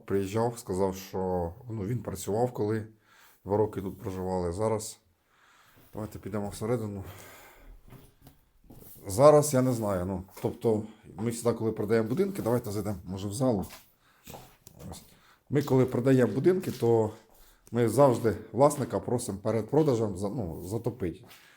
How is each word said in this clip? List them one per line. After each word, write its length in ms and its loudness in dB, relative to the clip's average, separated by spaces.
приїжджав, 540 0
сказав, 380 -2
що, 580 -4
ну, 180 -6
він 160 -4
працював, 500 -2
коли 360 -2
два 120 0
роки 260 2
тут 180 -8
проживали. 520 -2
Зараз, 480 -4
давайте 260 -10
підемо 300 -6
всередину. 560 -4
Зараз 480 8
я 80 4
не 100 2
знаю, 320 0
ну, 200 -4
тобто... 400 0
Ми 160 -2
завжди, 200 0
коли 200 -2
продаємо 360 0
будинки, 340 -2
давайте 280 0
зайдемо, 340 -4
може, 240 -8
в 60 -8
залу. 320 0
Ось. 120 -14
Ми, 120 0
коли 240 4
продаємо 460 4
будинки, 380 2
то 420 2
ми 160 2
завжди 480 4
власника 480 2
просимо 380 -4
перед 320 -2
продажем 460 2
за-, 120 -4
ну, 380 -6
затопити, 580 -6